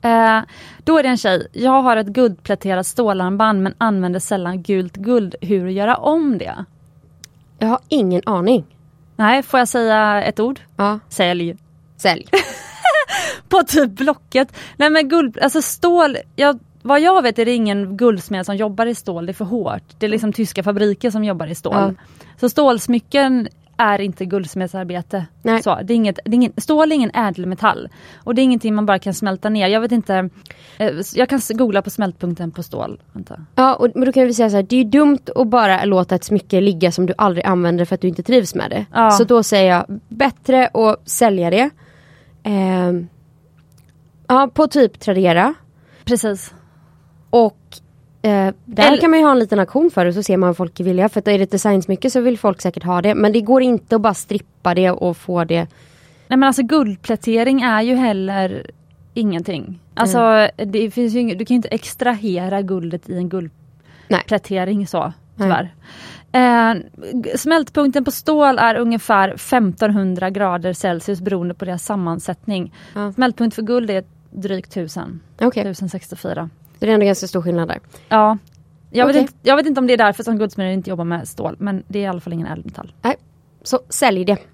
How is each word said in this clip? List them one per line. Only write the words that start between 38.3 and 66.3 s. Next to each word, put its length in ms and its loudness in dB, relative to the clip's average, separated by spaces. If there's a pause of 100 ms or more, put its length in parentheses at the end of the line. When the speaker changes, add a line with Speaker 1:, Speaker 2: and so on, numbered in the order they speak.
Speaker 2:
med 160 -4
det. 220 -6
Speaker 1:
Ja. 180 4
Speaker 2:
Så 140 6
då 180 4
säger 300 4
jag, 360 -2
bättre 640 0
att 340 0
sälja 420 2
det. 200 2 (720)
Ehm, 680 -2 (1160)
ja, 280 4
på 120 4
typ 340 2
Tradera. 540 2 (500)
Speaker 1:
Precis. 500 -4 (760)
Speaker 2:
Och, 280 4 (640)
eh, 320 2 (100)
där 240 2
Speaker 1:
Eller 120 6
Speaker 2:
kan 100 4
man 100 6
ju 40 6
ha 80 6
en 60 6
liten 220 2
auktion 300 2
för 140 2
det, 80 2
så 100 -4
ser 140 0
man 120 2
om 60 2
folk 260 -6
är 40 -4
villiga. 240 2
För 120 -2
att 80 -2
är 100 4
det 60 2
ett 60 -6
designsmycke 600 0
så 100 0
vill 180 0
folk 220 -2
säkert 240 -6
ha 180 0
det. 120 2
Men 180 2
det 80 2
går 220 4
inte 340 0
att 60 0
bara 120 2
strippa 600 -6
det 160 2
och 260 -2
få 280 -4
det. 140 -2 (680)
Speaker 1:
Nej, 100 0
men 40 6
alltså 200 4
guldplätering 1000 0
är 200 0
ju 120 0
heller 760 -2 (440)
ingenting. 640 -4 (140)
Alltså, 240 0
Speaker 2:
Mm. 320 4 (220)
Speaker 1:
det 180 -2
finns 240 -2
ju 60 0
ing-, 180 -2
du 60 -4
kan 100 0
ju 20 4
inte 120 0
extrahera 920 -4
guldet 460 -6
i 80 -10
en 120 -4
Speaker 2:
Nej. 0 - (800)
Speaker 1:
guldplätering 800 -2
så, 260 -4 (220)
Speaker 2:
Nej. 140 -2
Speaker 1:
tyvärr. 260 -2 (600)